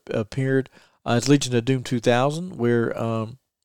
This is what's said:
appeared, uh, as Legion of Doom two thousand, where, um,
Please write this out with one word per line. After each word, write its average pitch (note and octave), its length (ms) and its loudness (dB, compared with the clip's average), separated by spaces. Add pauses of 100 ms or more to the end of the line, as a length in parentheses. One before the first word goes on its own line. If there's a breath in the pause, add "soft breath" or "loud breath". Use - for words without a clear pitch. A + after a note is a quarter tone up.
appeared, C3 600 -2 (340 soft breath)
uh, A#2+ 60 -2
as A#2+ 180 2
Legion C3+ 260 4
of A#2 120 0
Doom C3 180 0
two A#2+ 160 -4
thousand, C#3+ 560 0
where, A#2 440 0
um, A2+ 380 -4 (260)